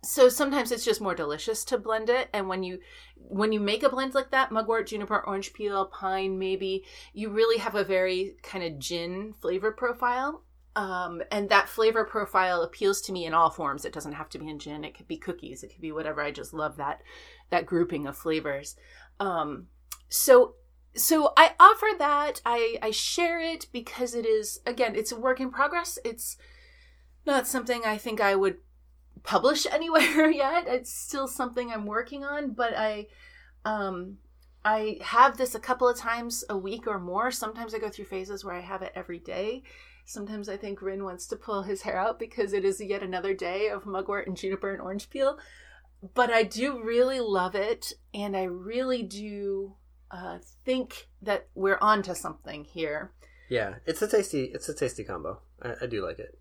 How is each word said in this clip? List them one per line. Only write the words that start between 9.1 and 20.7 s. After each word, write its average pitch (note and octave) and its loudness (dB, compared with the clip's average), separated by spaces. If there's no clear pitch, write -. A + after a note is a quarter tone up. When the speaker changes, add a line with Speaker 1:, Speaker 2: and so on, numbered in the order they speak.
Speaker 1:
flavor F#3+ 0
profile. B3 -2
Um, F3+ -4
and G3+ -2
that G3+ 6
flavor A3 2
profile F#3 0
appeals G3 0
to G3 -6
me F3 -4
in D#3+ -4
all E3 6
forms. C#3+ -4
It - -8
doesn't D3 -8
have D#3 -10
to - -12
be D3+ -10
in D3+ -10
gin. D3+ -10
It D3+ -12
could - -20
be D#3+ -8
cookies. - -10
It - -18
could - -20
be D#3+ -8
whatever. D3+ -4
I D3 -2
just D#3+ -12
love D#3 -4
that, D3 -6
that E3+ 0
grouping E3+ 0
of C#3 -8
flavors. D3 -4
Um, F3 -4
so, - 8